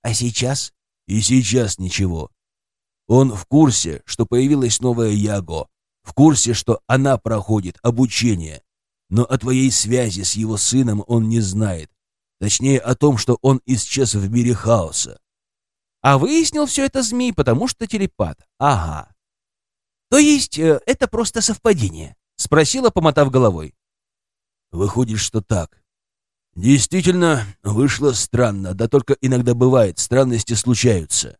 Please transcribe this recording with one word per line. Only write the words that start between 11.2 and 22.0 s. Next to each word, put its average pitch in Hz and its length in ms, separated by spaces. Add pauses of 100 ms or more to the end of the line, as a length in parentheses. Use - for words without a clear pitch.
не 117 120
знает. 95 500 (500)
Точнее, 127 400
о 123 140
том, 143 240
что 123 240
он 135 240
исчез 127 480
в 98 160
мире 120 240
хаоса». 98 680 (800)
«А 139 180
выяснил 294 480
всё 269 180
это 269 180
змей, 240 300
потому 147 360
что - 180
телепат. 107 540 (180)
Ага. 82 560 (960)
То 262 100
есть, 294 400
э, 156 280
это 254 220
просто 220 320
совпадение?» 117 760 (200)